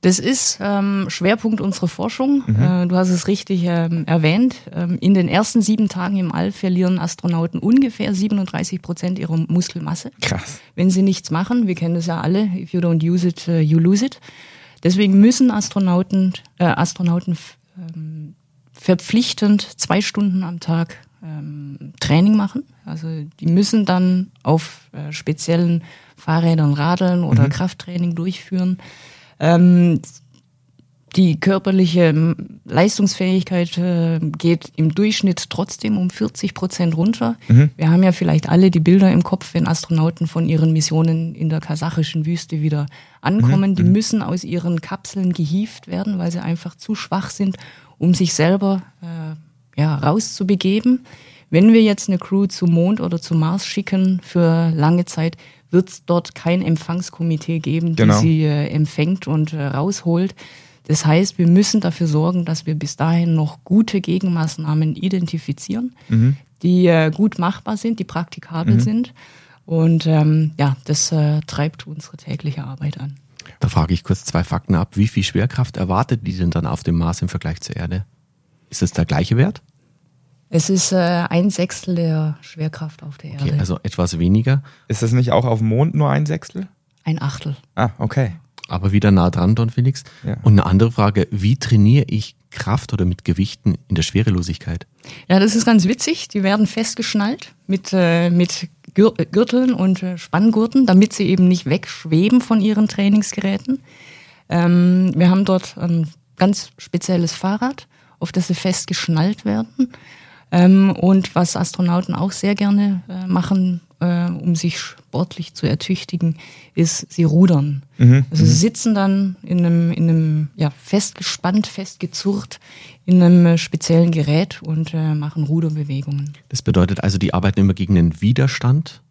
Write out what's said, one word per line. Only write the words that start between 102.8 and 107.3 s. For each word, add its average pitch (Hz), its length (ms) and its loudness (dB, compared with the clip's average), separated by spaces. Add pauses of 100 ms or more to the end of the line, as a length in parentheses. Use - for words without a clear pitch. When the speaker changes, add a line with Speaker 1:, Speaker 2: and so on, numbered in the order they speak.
Speaker 1:
Trainingsgeräten. 202 920 0 (640)
Ähm, 175 680 2
wir 175 160 4
haben 190 120 2
dort 190 340 -2
ein 165 300 -2 (300)
ganz 190 400 0
spezielles 175 560 -4